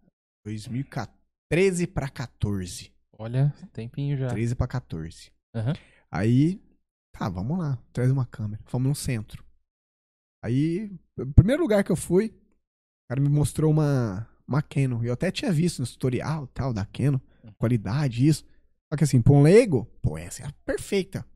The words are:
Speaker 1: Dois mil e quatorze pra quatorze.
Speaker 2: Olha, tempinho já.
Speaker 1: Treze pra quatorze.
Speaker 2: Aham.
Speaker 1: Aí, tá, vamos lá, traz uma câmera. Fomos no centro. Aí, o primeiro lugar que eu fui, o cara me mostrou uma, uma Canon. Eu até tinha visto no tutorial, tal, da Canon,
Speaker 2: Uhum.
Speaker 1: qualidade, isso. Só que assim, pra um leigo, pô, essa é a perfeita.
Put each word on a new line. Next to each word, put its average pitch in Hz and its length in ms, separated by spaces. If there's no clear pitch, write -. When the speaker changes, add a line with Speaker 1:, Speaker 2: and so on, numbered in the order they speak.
Speaker 1:
Dois 104 220
mil 123 140
e 139 40
quatorze 175 1040
pra 135 240
quatorze. 101 840
Speaker 2:
Olha, 131 380
tempinho 139 460
já. 131 100
Speaker 1:
Treze 117 260
pra 127 140
quatorze. - 640
Speaker 2:
Aham. 113 180
Speaker 1:
Aí, 127 500
tá, - 160
vamos 165 300
lá, 143 200
traz 127 180
uma 135 160
câmera. 107 400
Fomos 131 220
no 143 60
centro. - 500
Aí, 160 460
o 131 160
primeiro 247 280
lugar 208 220
que - 80
eu 165 40
fui, 190 320
o - 800
cara 127 100
me 143 80
mostrou 147 420
uma, 131 560
uma 147 140
Canon. 127 420
Eu 120 80
até 165 180
tinha 233 220
visto 160 280
no 123 60
tutorial, 131 640
tal, 127 240
da 107 140
Canon, 135 340
Speaker 2:
Uhum. 107 160
Speaker 1:
qualidade, 120 680
isso. 156 180
Só 151 60
que 165 60
assim, 131 180
pra - 100
um 143 100
leigo, 185 440
pô, 78 160
essa 82 240
é - 40
a 147 60
perfeita. 196 600